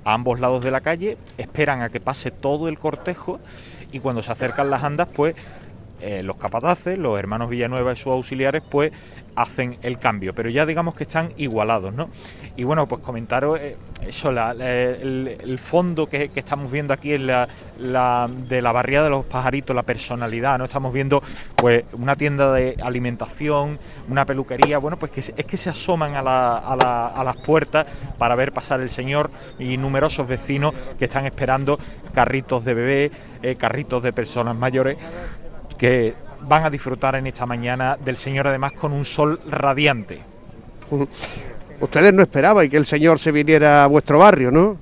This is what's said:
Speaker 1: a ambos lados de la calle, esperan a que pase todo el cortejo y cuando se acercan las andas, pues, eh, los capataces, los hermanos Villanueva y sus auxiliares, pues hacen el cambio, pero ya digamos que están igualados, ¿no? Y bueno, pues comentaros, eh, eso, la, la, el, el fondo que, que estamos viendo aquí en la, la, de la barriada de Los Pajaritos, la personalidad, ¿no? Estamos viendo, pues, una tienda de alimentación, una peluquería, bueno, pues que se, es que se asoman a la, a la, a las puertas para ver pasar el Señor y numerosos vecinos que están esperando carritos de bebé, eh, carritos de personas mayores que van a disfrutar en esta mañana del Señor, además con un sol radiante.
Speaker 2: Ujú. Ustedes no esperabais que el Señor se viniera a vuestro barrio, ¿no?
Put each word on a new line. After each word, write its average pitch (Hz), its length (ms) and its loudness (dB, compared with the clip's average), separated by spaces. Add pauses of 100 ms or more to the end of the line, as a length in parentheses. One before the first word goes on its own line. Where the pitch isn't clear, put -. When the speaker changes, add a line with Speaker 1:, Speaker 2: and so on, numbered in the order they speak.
Speaker 1:
a 104 100 2
ambos 120 240 0
lados 127 240 0
de 131 80 -2
la 131 100 0
calle, 170 380 -4 (200)
esperan 131 440 -2
a 117 60 -4
que 113 100 -8
pase 127 320 -6
todo 147 380 -4
el 156 100 -6
cortejo 175 600 -6 (500)
y 135 80 -12
cuando 123 240 -4
se 120 80 -10
acercan 131 400 -2
las 135 140 -2
andas, 147 280 -2
pues, 160 220 0 (680)
eh, 98 220 -6
los 95 140 -6
capataces, 165 640 -2
los 117 200 0
hermanos 110 300 -4
Villanueva 123 440 -2
y 120 40 -4
sus - 120 -8
auxiliares, 131 600 0
pues 147 240 0 (440)
hacen 123 460 -2
el 123 160 -4
cambio, 101 360 -2
pero 117 160 -4
ya 147 160 2
digamos 165 280 -2
que 147 100 -8
están 165 340 -4
igualados, 110 560 0
¿no? 156 140 -6 (480)
Y 123 80 -6
bueno, 147 220 0
pues 120 140 -6
comentaros, 127 600 -2
eh, 143 160 -10 (300)
eso, 135 240 -4
la, 120 220 0
la, 123 180 -4
el, 127 680 -2
el 127 180 -6
fondo 165 500 0
que, 143 200 -2
que 139 120 -6
estamos 143 300 -6
viendo 143 220 -2
aquí 147 220 -2
en 135 120 -2
la, 123 220 2 (320)
la, 123 480 2 (200)
de 127 120 0
la 120 120 2
barriada 131 320 2
de 147 60 2
Los 135 140 0
Pajaritos, 127 500 -2
la 123 80 0
personalidad, 120 760 -2
¿no? 127 60 -4
Estamos 135 280 -4
viendo, 139 300 2 (340)
pues, 117 280 6 (100)
una 131 220 0
tienda 143 360 2
de 127 300 2
alimentación, 127 960 -2 (300)
una 135 180 0
peluquería, 135 520 0
bueno, 151 200 -4
pues 151 120 -6
que 131 120 -6
se, 135 140 -10
es 151 100 -6
que 190 100 -6
se 180 140 -6
asoman 156 460 -2
a 135 60 -4
la, 127 360 2
a 131 180 -2
la, 123 300 2
a 131 180 -4
las 127 120 -2
puertas 151 500 2 (320)
para 120 160 4
ver 131 180 0
pasar 131 280 -4
el 127 100 -4
Señor 139 400 -2 (280)
y 127 200 -2
numerosos 135 500 0
vecinos 139 460 -2 (240)
que - 80 2
están 135 180 -2
esperando 135 540 0 (340)
carritos 127 520 0
de 123 100 0
bebé, 139 360 2 (320)
eh, 123 120 -2
carritos 120 480 -2
de 123 100 -2
personas 117 420 -2
mayores 131 440 0 (800)
que 123 380 4 (320)
van 156 180 6
a 156 60 2
disfrutar 131 460 -2
en 131 100 -4
esta 123 200 -6
mañana 123 560 -2
del 131 140 -2
Señor, 135 300 -2
además 139 260 0
con 147 200 -4
un 143 120 -2
sol 151 440 2
radiante. 135 720 0 (680)
Speaker 2:
Ujú. 139 200 -2 (720)
Ustedes 185 340 6
no 190 80 8
esperabais 165 480 6
que 147 60 2
el 147 100 4
Señor 151 320 6
se 156 140 0
viniera 147 500 8
a 139 60 10
vuestro 151 300 6
barrio, 156 340 10
¿no? 185 300 6